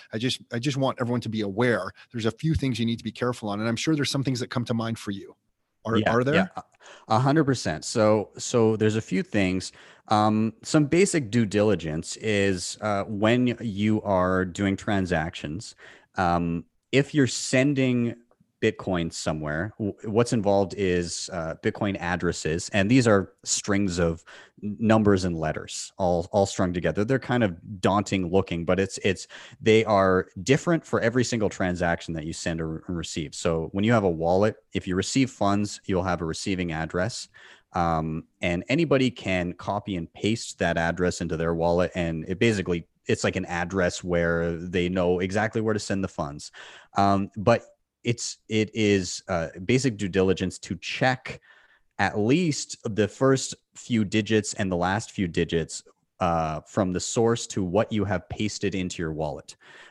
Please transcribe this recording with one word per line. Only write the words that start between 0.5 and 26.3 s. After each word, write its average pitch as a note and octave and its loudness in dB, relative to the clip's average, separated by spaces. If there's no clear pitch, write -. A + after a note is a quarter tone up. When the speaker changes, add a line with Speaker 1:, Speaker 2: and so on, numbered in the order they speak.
Speaker 1:
I A#2+ -4
just C3+ -2
want C3+ 0
everyone A#2+ -2
to A#2 -6
be G#2+ -2
aware. G#2 0
There's A2+ -2
a A2 0
few D#3+ 0
things C3 -2
you A#2 -2
need A2+ -2
to - -14
be A2 -6
careful A#2 -4
on. G2+ -4
And A2 -2
I'm A#2 0
sure D#3+ 0
there's C#3 0
some C#3 -2
things B2+ -2
that B2 -8
come A#2+ -2
to A#2+ -2
mind A2+ -4
for - -10
you. G2 -10
Are, A2+ 0
Speaker 2:
Yeah, A2 2
Speaker 1:
are B2 4
there? C#3 2
Speaker 2:
yeah, F#3+ 2
a, A2+ 4
a A2 6
hundred C#3 4
percent. G#2+ -2
So, G#2+ 4
so A2+ 4
there's G#2+ 2
a A2 -2
few F#3 -2
things. F#2 0
Um, G#2+ 2
some D3+ 2
basic E3 2
due A#2 4
diligence F2+ 0
is, G2 0
uh, G2+ 0
when A2+ 2
you G#2+ 0
are F#2 2
doing G2 0
transactions, E2+ -2
um, F2 0
if C#3 2
you're C#3 6
sending B2+ 0
Bitcoin F#2 0
somewhere, D#2 -4
w-, G2+ -4
what's A2 2
involved G2 2
is, F2+ -2
uh, E2 -6
Bitcoin G#2 -2
addresses. F2 -2
And G2+ 2
these B2+ 6
are G2+ 4
strings G2 0
of E2 0
n-, G#2 -8
numbers G#2 4
and F2 0
letters - -6
all, F2 0